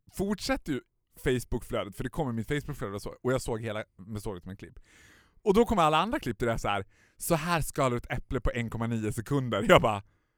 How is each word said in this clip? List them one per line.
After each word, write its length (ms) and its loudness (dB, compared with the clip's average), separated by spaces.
fortsätter 600 -2
ju 80 -4
Facebookflödet, 720 -2
för 80 -6
det 60 -6
kommer 220 -4
mitt 160 -4
Facebookflöde 460 -6
och 80 -6
så, 200 -10
och 100 2
jag 100 0
såg 200 -6
hela, 220 -6
men 240 -12
såg 160 -8
det 40 -14
som 100 -14
en 60 -10
klipp. 220 -18
Och 120 4
då 100 8
kommer 180 2
alla 160 6
andra 220 0
klipp 180 -4
där 80 0
det 60 2
är 60 -2
så 100 -4
här, 180 -2
"Så 180 0
här 260 0
skalar 300 0
du 60 0
ett 140 -6
äpple 300 -4
på 100 0
en 200 -2
komma 160 -2
nio 260 0
sekunder." 560 0
Jag 140 10
bara, 200 0